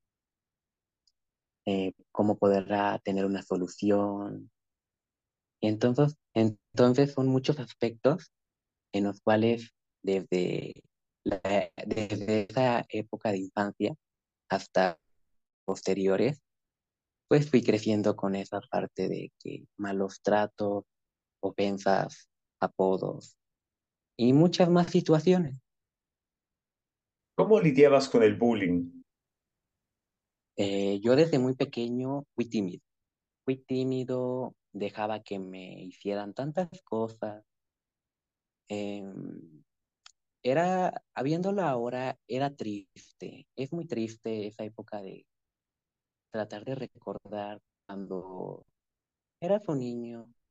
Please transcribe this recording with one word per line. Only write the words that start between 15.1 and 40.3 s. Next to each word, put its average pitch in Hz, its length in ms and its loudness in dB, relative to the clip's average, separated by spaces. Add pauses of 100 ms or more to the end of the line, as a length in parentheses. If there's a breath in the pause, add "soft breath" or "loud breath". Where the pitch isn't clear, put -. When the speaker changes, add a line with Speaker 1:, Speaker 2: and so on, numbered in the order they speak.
Speaker 1:
posteriores, 95 760 0 (840)
pues 147 220 4
fui 123 140 4
creciendo 107 520 2
con 98 200 -2
esa 101 260 -6
parte 95 480 -4
de 92 300 -8
que - 260 -14 (120)
malos 98 440 -6
tratos, 104 640 0 (560)
ofensas, 98 880 -2 (300)
apodos 95 760 -2 (800)
y 123 160 6
muchas 175 360 6
más 175 220 4
situaciones. 170 640 4 (1800)
Speaker 2:
¿Cómo 208 240 6
lidiabas 139 480 6
con 113 160 6
el 104 120 6
bullying? 98 680 0 (1500)
Speaker 1:
Eh, 98 440 0
yo 123 160 4
desde 160 200 4
muy 127 160 2
pequeño 131 800 -4
fui 120 120 -2
tímido. 107 360 -4 (640)
Fui 131 140 -4
tímido, 127 1000 -4 (160)
dejaba 107 500 -6
que 101 180 -10
me 92 440 -14
hicieran 101 500 -8
tantas 151 360 -6 (140)
cosas. 110 600 -8 (1300)
Em, 98 920 -10 (800)